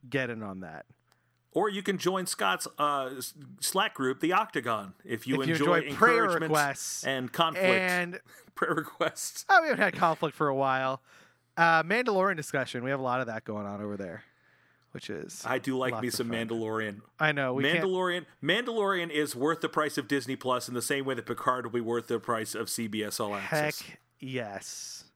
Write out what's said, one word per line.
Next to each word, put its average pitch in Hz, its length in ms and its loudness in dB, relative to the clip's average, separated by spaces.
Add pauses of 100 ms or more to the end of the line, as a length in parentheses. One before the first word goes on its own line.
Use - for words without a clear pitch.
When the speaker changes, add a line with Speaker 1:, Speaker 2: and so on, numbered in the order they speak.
Speaker 1:
get 127 220 -2
in 110 120 -6
on 95 180 -8
that. 80 260 -12 (640)
Speaker 2:
Or 196 160 2
you 202 140 -4
can 190 160 -2
join 185 280 0
Scott's, 185 400 0 (120)
uh, 143 380 0
s-, 127 160 -8 (280)
Slack 202 340 0
group, 135 260 0
The 160 120 4
Octagon, 120 640 0 (100)
if 113 220 -4
you 131 140 2
Speaker 1:
If 131 80 2
you 165 60 4
Speaker 2:
enjoy 160 280 6
Speaker 1:
enjoy 139 120 -6
prayer 233 200 6 (100)
Speaker 2:
encouragement 170 260 2
Speaker 1:
requests 143 540 0
Speaker 2:
and 127 280 -2
conflict. 165 360 2
Speaker 1:
and 180 560 2
Speaker 2:
<laughs> - 300 -20
Prayer - 200 2
requests. - 760 -4
Speaker 1:
Oh, 370 140 8
we 311 60 0
haven't 233 140 2
had 202 120 2
conflict 160 420 2
for 156 100 2
a 139 80 2
while. 135 480 0 (540)
Uh, 165 260 6
Mandalorian 196 540 2
discussion. 127 480 -2
We 131 60 0
have 139 100 0
a - 20 -4
lot 127 180 0
of 127 60 -2
that 110 180 -6
going 104 220 -6
on 101 160 -6
over 104 140 -6
there, 95 260 -8 (720)
which - 180 -12
is - 340 -10
Speaker 2:
I 127 140 -2
do 131 180 -2
like 127 160 0
Speaker 1:
lots 113 100 -4
Speaker 2:
me 123 60 0
Speaker 1:
of 110 60 -4
Speaker 2:
some 117 160 -2
Speaker 1:
fun. 113 180 -2
Speaker 2:
Mandalorian. 110 520 -4 (180)
Speaker 1:
I 151 140 2
know. 135 220 0
We 139 100 0
can't 160 200 2
Speaker 2:
Mandalorian, 185 420 0 (180)
Mandalorian 196 680 0
is 147 240 0
worth 151 260 0
the 160 80 -2
price 151 300 0
of 131 80 -4
Disney 131 300 0
Plus 123 320 -2
in 123 60 -8
the 120 80 -2
same 139 220 -2
way 131 120 -2
that 120 100 -8
Picard 127 380 0
will 117 80 -6
be 120 80 2
worth 117 260 -2
the 117 140 0
price 110 340 -2
of 110 160 -4
C 117 160 -2
B 107 160 -2
S 104 160 -4
All 104 160 -2
Access. 143 480 -2
Speaker 1:
Heck - 160 -16 (220)
yes. 120 840 -10 (120)